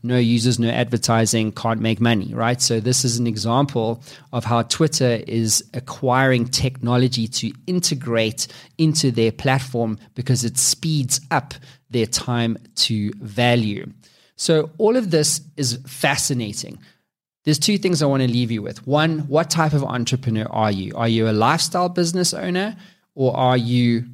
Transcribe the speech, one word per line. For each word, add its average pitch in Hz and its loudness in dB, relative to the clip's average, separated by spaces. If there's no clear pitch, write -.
No 123 0
users, 117 4
no 117 0
advertising, 113 0
can't 113 -4
make 113 0
money, 113 0
right? 120 -2
So 113 0
this 123 0
is 117 -2
an 120 0
example 117 0
of 120 -2
how 117 0
Twitter 127 0
is 113 0
acquiring 127 2
technology 123 0
to - -6
integrate 123 0
into 156 2
their 113 2
platform 120 -2
because 127 0
it 117 -4
speeds - 0
up 143 -2
their 117 0
time 117 -2
to 104 0
value. 110 0
So 156 0
all 214 2
of 214 0
this 156 2
is 123 -2
fascinating. 127 -4
There's 151 2
two 202 2
things 175 0
I 151 2
want 135 2
to 127 2
leave 117 0
you 110 -2
with. - -10
One, 156 2
what 160 0
type 156 2
of 139 2
entrepreneur 120 -2
are 110 2
you? 95 -4
Are 117 0
you 113 2
a 110 2
lifestyle 165 2
business 175 -2
owner 185 -4
or 131 0
are 127 4
you 120 2